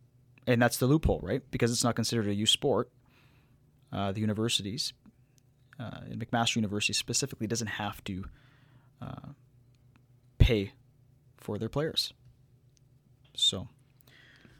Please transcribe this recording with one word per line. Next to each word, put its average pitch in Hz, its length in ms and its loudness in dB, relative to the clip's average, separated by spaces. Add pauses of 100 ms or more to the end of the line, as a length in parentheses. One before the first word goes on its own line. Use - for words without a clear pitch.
(480)
And 120 140 4
that's 120 160 4
the 127 100 2
loophole, 131 340 4
right? 104 200 -2 (100)
Because 117 200 2
it's 120 120 0
not 117 120 2
considered 113 320 0
a 101 60 0
youth 104 160 0
sport, 123 400 2 (1040)
uh, 98 220 -2
the 107 80 -4
universities, 107 720 -2 (880)
uh, 110 200 -10 (100)
and 113 160 -8
McMaster 117 300 0
University 104 380 0
specifically - 520 -4
doesn't 110 220 -2
have 104 380 -6
to, 95 200 -6 (760)
uh, - 260 -12 (1120)
pay 104 340 6 (680)
for - 200 -8
their 110 120 -4
players. - 440 -2 (1200)
So, - 320 0 (920)